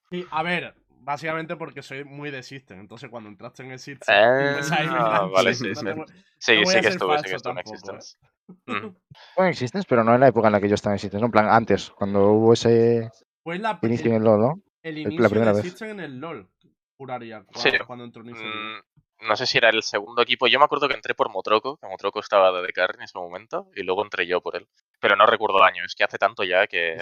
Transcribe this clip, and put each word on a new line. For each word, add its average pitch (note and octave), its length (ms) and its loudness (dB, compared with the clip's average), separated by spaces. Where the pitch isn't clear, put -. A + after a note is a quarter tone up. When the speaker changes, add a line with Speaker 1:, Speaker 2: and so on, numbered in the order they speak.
Speaker 1:
Sí, F3+ 200 -10
a D#3 140 -4
ver, E3 300 -6
básicamente D#3 680 -8
porque C#3+ 260 -14
soy C#3 220 -14
muy C#3+ 260 -12
de C3+ 140 -10
System, C3 360 -20
entonces A2 300 -20
cuando A2+ 200 -16
entraste A2 340 -18
en C3 80 -16
el C3 80 -16
System, C3 340 -2
Speaker 2:
Ah, A#2 240 6
Speaker 1:
empezaste C#3+ 240 -4
a D#3 100 -2
ir A2 480 -2
Speaker 2:
vale, F#2+ 220 4
Speaker 1:
<laughs> - 0 -
Speaker 2:
sí, A#2 140 -6
Speaker 1:
no F#2+ 60 -6
Speaker 2:
sí. C3+ 100 -10
Speaker 1:
te F#2+ 80 -6
voy-, - 140 -10
Speaker 2:
Sí, A#2+ 160 2
Speaker 1:
no G#2+ 80 4
voy G2 100 2
Speaker 2:
sí F#2+ 60 2
Speaker 1:
a - 20 2
Speaker 2:
que A2+ 60 0
Speaker 1:
ser G2+ 60 2
Speaker 2:
estuve, F#2 260 -2
sí G2 60 -6
que F#2+ 60 -12
Speaker 1:
falso F#2 60 -4
Speaker 2:
estuve F#2 140 -8
en F2+ 60 -10
Speaker 1:
tampoco, G2+ 180 -12
Speaker 2:
Existence. - 480 -18
Speaker 1:
¿eh? - 60 -20
<laughs> - 200 -20
Speaker 2:
Ujú. - 280 -10
Speaker 3:
Fue F#3 100 2
en F3+ 60 2
Existence, D#3+ 380 -6
pero A#2 160 4
no A#2 100 6
en B2 60 4
la C#3 80 8
época A2 180 4
en G#2+ 60 6
la G2+ 80 4
que G2+ 80 2
yo G#2 80 4
estaba G#2 160 -4
en G2+ 40 0
Existence, G2 240 -6
¿no? A#2+ 60 2
En A2+ 60 -4
plan, G#2+ 180 4
antes, G#2 400 4
cuando G2+ 420 2
hubo A2+ 200 6
ese A#2 580 2
Speaker 1:
Fue E3+ 160 -8
la, A3 240 -6
Speaker 3:
inicio A#2+ 240 -2
Speaker 1:
el, A#2 60 4
Speaker 3:
en A2+ 60 2
el A2 60 0
LOL, G#2+ 160 6
¿no? D3 220 0
Speaker 1:
el D#3+ 140 -10
Speaker 3:
El, D3+ 40 -10
la B2 60 -4
Speaker 1:
inicio A#2 220 4
Speaker 3:
primera G#2+ 220 2
Speaker 1:
de G2+ 100 0
Speaker 3:
vez. - 80 -8
Speaker 1:
System A3 200 -14
en G3+ 100 -12
el C#3 200 -12
LOL, C#3 280 -14
juraría, A#2+ 480 -12
cua-, - 160 -20
Speaker 2:
Sí. C#3 100 4
Speaker 1:
cuando B2 200 -16
entró A#2+ 180 -20
Niserino. A2 320 -12
Speaker 2:
Mm, G#2+ 280 -10
no G#2+ 80 4
sé A#2+ 100 -4
si C3+ 120 -2
era A#2 120 6
el A2 120 0
segundo A2+ 400 -4
equipo. B2 240 0
Yo A#2+ 140 2
me D3 40 0
acuerdo C#3+ 240 -2
que C3 60 -6
entré A2+ 180 -8
por B2 160 -4
Motroco, G#2+ 500 -4
que G#2 100 -18
Motroco G2 320 -8
estaba F#2 420 2
de F2+ 100 -8
carry F#2 260 -2
en A#2+ 40 -18
ese G2+ 160 -16
momento, G#2 560 -14
y G2+ 80 -10
luego F#2 220 -2
entré F#2+ 240 -4
yo F2+ 120 -2
por F2 160 -10
él. F#2 120 -14
Pero G2+ 160 4
no G#2 100 6
recuerdo G#2 360 2
año, F#2 220 4
es - 120 -12
que G#2 80 0
hace - 140 -4
tanto G#2 260 -2
ya F#2 240 2
que E2+ 340 -4